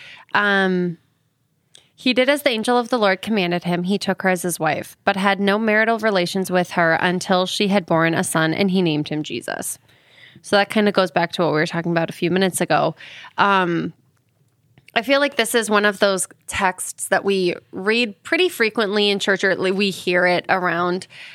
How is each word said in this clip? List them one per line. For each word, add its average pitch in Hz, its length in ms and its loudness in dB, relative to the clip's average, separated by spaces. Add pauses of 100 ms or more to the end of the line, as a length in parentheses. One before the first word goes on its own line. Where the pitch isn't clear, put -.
(340)
um, 190 640 0 (960)
"He - 180 -2
did 254 160 2
as 285 140 0
the 285 80 2
angel 240 260 0
of 240 140 -2
the 254 80 2
Lord 190 240 2
commanded 180 420 0
him. 175 200 -2
He 196 120 0
took 190 240 -4
her 185 80 0
as 185 140 0
his 175 180 -4
wife, - 340 -4 (120)
but 196 100 2
had 196 240 0
no 202 180 2
marital 220 400 2
relations 190 520 0
with 180 220 0
her 165 280 2
until 180 460 0
she 202 220 -2
had 190 180 0
borne 165 260 2
a 165 120 0
son, 160 280 0
and 196 180 0
he 185 120 2
named 151 260 0
him 151 140 -4
Jesus." - 560 -8 (640)
So - 140 0
that 202 120 2
kinda 208 240 2
goes 185 180 2
back 170 220 0
to 185 100 -2
what 151 100 2
we 151 80 2
were 170 60 0
talking 170 260 -4
about 165 180 0
a - 20 -12
few 170 180 -2
minutes 185 300 0
ago. 156 340 2 (440)
Um, 175 560 0 (1000)
I 233 60 0
feel 277 180 2
like 285 160 -2
this 226 180 0
is 226 160 0
one 208 140 4
of 208 140 0
those 190 280 0 (200)
texts - 640 -4
that 190 140 0
we 190 320 0 (160)
read 214 520 -2
pretty 349 260 0
frequently 208 600 0
in 196 80 0
church, 190 260 0
or 190 60 2
at 175 100 0
le-, 190 140 0
we 196 160 0
hear 180 360 0
it 180 220 0
around, 180 580 -2 (280)